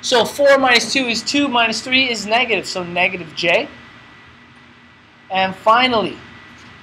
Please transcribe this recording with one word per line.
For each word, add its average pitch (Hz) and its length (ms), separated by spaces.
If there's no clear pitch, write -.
So 233 240
four 277 340
minus 240 340
two 269 140
is 226 160
two, 285 240
minus 233 340
three 262 300
is 202 160
negative, 226 400
so 185 160
negative 175 500
j. 247 340
And 190 240
finally, 226 640